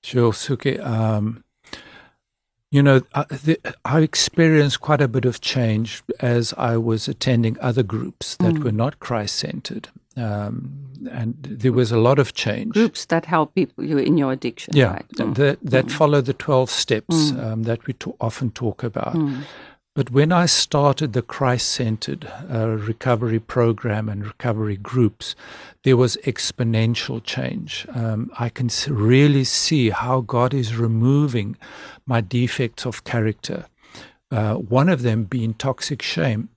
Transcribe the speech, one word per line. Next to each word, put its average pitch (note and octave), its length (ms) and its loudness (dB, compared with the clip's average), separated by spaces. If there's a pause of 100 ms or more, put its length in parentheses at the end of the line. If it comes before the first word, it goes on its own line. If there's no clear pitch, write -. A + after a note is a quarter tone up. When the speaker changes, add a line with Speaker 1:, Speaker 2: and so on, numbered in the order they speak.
Speaker 1:
Sure, A#2+ 300 2
Suki. - 520 -4
Um, A2 600 0 (1300)
you C#3+ 100 6
know, C3+ 200 8 (120)
I, C#3+ 160 0
the, D3+ 280 0 (260)
I D3+ 160 2
experienced D#3 800 2
quite D3 200 2
a C#3+ 80 4
bit A#2 160 0
of B2 160 0
change A2+ 640 -2 (180)
as A#2+ 380 2
I A#2 180 2
was A2+ 320 0
attending A#2 520 2
other B2 240 2
groups - 540 -6
that F3 160 4
Speaker 2:
Mm. D3+ 100 -2
Speaker 1:
were A#2 80 0
not A2+ 260 -2
Christ-centered. - 880 -6 (280)
Um, A2+ 540 -4 (400)
and A#2+ 300 -6
there B2 320 -2
was A#2+ 200 2
a A#2 60 4
lot B2+ 200 6
of - 160 0
change. - 380 -4
Speaker 2:
Groups G#3+ 340 2
that E3 200 0
help D#3+ 280 0
people - 300 -2
you D3 140 -2
in D3 200 2
your C3+ 140 0
addiction, - 440 -6
Speaker 1:
Yeah, A#2 180 4
Speaker 2:
right? - 120 -10 (100)
Speaker 1:
th-, - 120 -2
Speaker 2:
Mm. - 80 -2
Speaker 1:
that, C#3 260 2
that B2+ 240 2
Speaker 2:
Mm. B2 60 -6
Speaker 1:
follow D3 280 4
the B2+ 140 -2
twelve C3 340 0
steps, D3+ 640 0
Speaker 2:
Mm. A#2+ 200 -4
Speaker 1:
um, A2 100 -4
that A#2 240 -4
we C3 80 -6
t-, - 260 -10
often A2+ 300 -2
talk - 320 -6
about. - 320 -4
Speaker 2:
Mm. C#3+ 280 -2 (520)
Speaker 1:
But B2+ 180 -2
when D3 180 4
I F3 160 4
started C#3+ 680 2
the A#2+ 100 0
Christ-centered, B2 1080 -2 (240)
uh, A2+ 160 -2
recovery A2+ 720 -2
program A2 680 0
and G2+ 160 -6
recovery G#2+ 520 -4
groups, A2 580 0 (480)
there C3 140 6
was B2 280 4
exponential A#2 1000 -2
change. - 680 -8
Um, A2+ 460 -4
I A#2+ 100 -2
can B2 180 -4
s-, - 220 -4
really C3+ 540 6
see B2+ 480 2
how B2 300 -2
God B2 340 0
is A#2 220 -2
removing A#2 800 2 (500)
my A#2+ 140 2
defects A#2+ 640 -2
of - 160 -8
character. - 600 -4 (640)
Uh, G#2+ 240 0
one B2+ 340 2
of D3 140 2
them A2+ 220 0
being A2+ 300 -2
toxic - 460 -6
shame. B2 560 -2